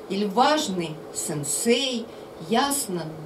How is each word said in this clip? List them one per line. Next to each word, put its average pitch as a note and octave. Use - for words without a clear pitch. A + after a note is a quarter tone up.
или G3
важный G3+
сенсей, A#3
ясно A3+